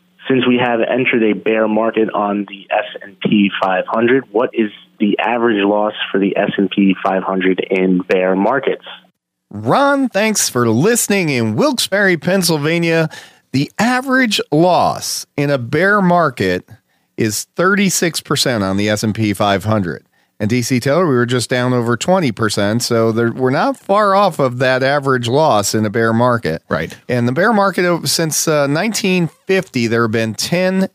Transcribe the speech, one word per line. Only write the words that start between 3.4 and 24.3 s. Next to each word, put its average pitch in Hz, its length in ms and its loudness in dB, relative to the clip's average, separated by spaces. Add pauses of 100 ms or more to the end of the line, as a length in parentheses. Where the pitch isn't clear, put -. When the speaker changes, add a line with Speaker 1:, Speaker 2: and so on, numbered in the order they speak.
Speaker 1:
five 92 240 0
hundred, 117 440 2
what 117 220 0
is 110 180 0 (300)
the 104 180 0
average 113 460 0
loss 104 300 0 (180)
for 107 80 0
the 98 160 0
S 104 200 0
and 98 140 0
P 98 240 2 (100)
five 95 200 0
hundred 95 360 0 (100)
in 92 280 2
bear 92 380 0
markets?" 101 480 -2 (680)
Speaker 2:
Ron, 254 580 0
thanks 208 400 -2
for 120 220 2
listening 190 580 0
in 117 280 -2
Wilkes-Barre, 202 640 0
Pennsylvania. 165 920 0 (400)
The 139 280 -2
average 254 600 0 (100)
loss 151 760 0 (100)
in 143 140 0
a 139 80 2
bear 160 420 0
market 143 680 0 (480)
is 107 280 -2 (120)
thirty-six 185 640 0
percent 131 420 -2
on 95 140 0
the 104 120 0
S 107 140 0
and 107 120 0
P 107 200 0
five 98 300 0
hundred. 98 400 -2 (360)
And 104 100 -2
D 123 120 0
C 123 180 0
Taylor, 156 260 2
we 139 80 2
were 120 120 2
just 120 240 -2
down 127 220 0
over 120 240 0
twenty 180 360 0
percent, 107 500 0
so 113 300 0
there, 117 180 0
we're 127 200 0
not 208 280 -2
far 196 380 2
off 196 240 2